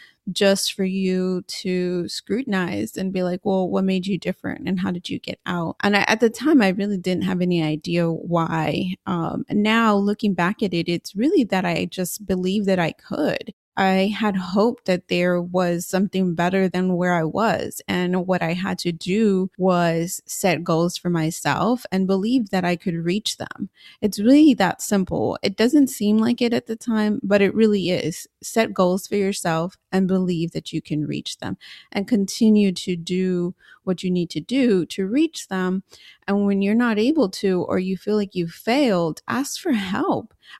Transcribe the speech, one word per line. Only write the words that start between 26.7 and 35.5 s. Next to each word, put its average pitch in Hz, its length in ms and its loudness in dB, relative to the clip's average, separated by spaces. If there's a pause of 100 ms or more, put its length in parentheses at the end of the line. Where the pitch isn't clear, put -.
time, 214 460 0
but 196 200 4
it - 120 2
really 208 360 4
is. 175 360 -4 (160)
Set 220 300 -2
goals 185 340 2
for 202 100 -4
yourself 185 600 -2 (160)
and 190 160 2
believe 180 440 0
that - 200 -10
you 165 80 -2
can 151 260 -4
reach 143 320 -8
them, - 200 -8 (340)
and 196 160 -4
continue 208 640 2
to 180 240 -6
do 180 580 -2 (300)
what 185 180 -4
you 185 80 -2
need 180 200 0
to 156 100 -6
do 233 460 2
to 190 200 -6
reach 294 420 -2
them. 185 340 -2 (440)